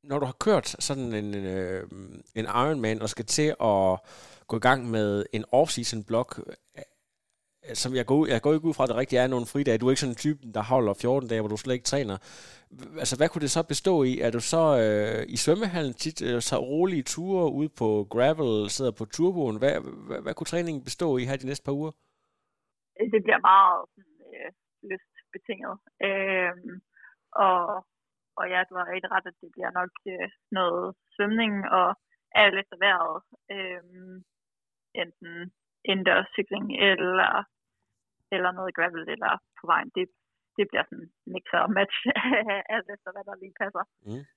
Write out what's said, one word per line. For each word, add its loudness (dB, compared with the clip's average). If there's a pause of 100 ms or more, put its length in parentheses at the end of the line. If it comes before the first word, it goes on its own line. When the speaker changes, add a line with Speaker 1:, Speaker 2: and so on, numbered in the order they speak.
(100)
Speaker 1:
Når 0
du 0
har -12 (100)
kørt 4 (200)
sådan -4
en, -6 (240)
øh, -4 (560)
en -2 (160)
Ironman 0
og -2
skal -8 (140)
til 2 (240)
at 6 (640)
gå -2
i 0
gang 4 (160)
med 2 (280)
en -4 (140)
off-season 0
blok, -2 (1500)
som -4
jeg 0
går 4
ud, 4
jeg 2
går 4
ikke 0
ud 0
fra, 2
at 0
det 0
rigtig 0
er 6
nogle 0
fridage. 2
Du 2
er 6
ikke 2
sådan -2
en -10
typen, -2
der -2
holder 2
fjorten 0
dage, 0
hvor -2
du -4
slet -4
ikke -6
træner. -2 (640)
H-, -14
altså, -2
hvad 2
kunne -4
det 0
så 0 (100)
bestå 2
i? 2
Er 2
du -2
så, 2 (220)
øh, 2 (120)
i -4
svømmehallen 0
tit, -6 (100)
øh, 0
så 0 (160)
rolige 2
ture -2
ude -2 (120)
på 2 (260)
gravel, 2
sidder -2
på -6
turboen? 0
Hvad, 2 (320)
hvad, -8
hvad -4
kunne -10
træningen -4
bestå -4 (100)
i -2
her -4
de -8
næste -8
par -4
uger? -6 (1200)
Speaker 2:
Det 6
bliver 2 (100)
meget 8 (160)
sådan, -20 (180)
øh, -14 (380)
lystbetinget. -12 (320)
Øhm, -2 (720)
og, 4 (800)
og 0
ja, 2
du -20
har -2
rigtig -6
ret, -2
at -20
det -20
bliver -6 (100)
nok, -6 (200)
øh, -6 (300)
noget -2 (200)
svømning 0 (260)
og 4 (540)
alt 6
efter -14
vejret. 2 (380)
Øhm, -12 (880)
enten -12 (520)
indendørs 2
cykling -4 (240)
eller, 2 (1000)
eller 0
noget -8
gravel -4
eller 0 (280)
på -20
vejen. 2
Det, 0 (520)
det 2
bliver -2
sådan -16 (160)
mix -10
og 2
match, 0 (400)
<laughs> -4
alt -6
efter -18
hvad -14
der -12
lige -20
passer. -6 (240)
Speaker 1:
Mm. -10 (120)